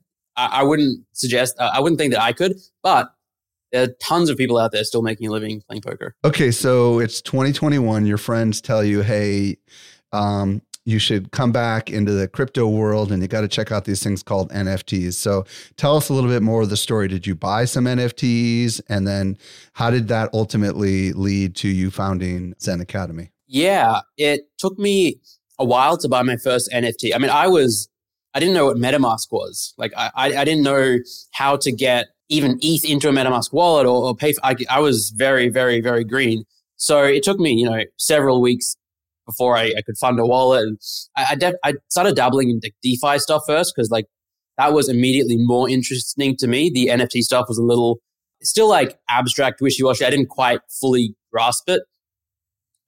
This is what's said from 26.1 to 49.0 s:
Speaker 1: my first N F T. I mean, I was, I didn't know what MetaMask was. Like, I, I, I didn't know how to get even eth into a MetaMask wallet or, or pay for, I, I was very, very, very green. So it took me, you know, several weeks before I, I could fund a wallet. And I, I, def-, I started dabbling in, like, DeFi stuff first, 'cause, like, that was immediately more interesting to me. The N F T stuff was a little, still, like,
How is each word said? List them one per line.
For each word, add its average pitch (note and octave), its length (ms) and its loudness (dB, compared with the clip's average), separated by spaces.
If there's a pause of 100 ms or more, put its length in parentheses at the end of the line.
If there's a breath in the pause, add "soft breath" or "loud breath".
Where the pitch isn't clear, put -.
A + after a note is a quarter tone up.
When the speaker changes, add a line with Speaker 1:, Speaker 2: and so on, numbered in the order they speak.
Speaker 1:
my B2 140 0
first B2 360 -2
N A#2+ 120 -2
F A#2 120 -2
T. A#2 160 -4
I A#2+ 60 0
mean, C3+ 120 0
I D3+ 180 2
was, B2+ 400 2 (460)
I C#3 40 -4
didn't F#3 160 0
know D3+ 120 4
what B2 100 2
MetaMask B2 560 0
was. - 440 -6
Like, A2 200 -8
I, A#2 180 -4
I, C3 120 0 (100)
I C#3+ 80 0
didn't D#3 180 2
know C3+ 360 4 (340 loud breath)
how C#3 240 0
to C#3 160 -2
get A#2+ 340 0 (240)
even D#3 320 0
eth D#3 240 0
into D3 200 0
a C#3 60 2
MetaMask B2+ 400 0
wallet D#3 320 4
or, B2 180 2
or B2 140 -2
pay D3 160 0
for, - 100 -4
I, C3 140 0 (140)
I C3+ 100 2
was B2 300 2
very, B2 400 2
very, A#2+ 320 2
very A#2+ 220 0
green. A2+ 400 0 (320)
So C#3+ 280 2
it C#3 180 4
took G3 160 0
me, D#3+ 140 2
you A#2 160 4
know, A2+ 140 -2 (160)
several C3+ 420 2
weeks B2 360 0 (500)
before A#2+ 320 0
I, A2+ 180 0
I A2 80 -6
could G#2+ 140 -10
fund B2+ 200 0
a A#2 80 2
wallet. B2+ 360 4
And G#2+ 180 -4 (380 loud breath)
I, C3 120 0
I, D3 40 -2
def-, F3+ 280 0
I D3 120 0 (160)
started F3+ 260 2
dabbling B2+ 320 2
in, A#2 140 0
like, A2 200 -10
DeFi C3+ 360 0
stuff D3+ 280 0
first, D#3+ 300 0
'cause, A2+ 140 0
like, A2 160 -2 (500)
that C#3+ 160 2
was C#3+ 160 4
immediately B2+ 480 2
more A#2+ 320 2
interesting C3 680 -2
to C3 80 -2
me. C#3 260 2
The B2 160 2
N A#2+ 140 2
F A#2+ 80 -2
T A#2+ 100 -2
stuff B2 260 0
was A2+ 120 -6
a A#2 40 0
little, A#2+ 380 2 (420)
still, G#3+ 280 2
like, D#3+ 280 2 (120)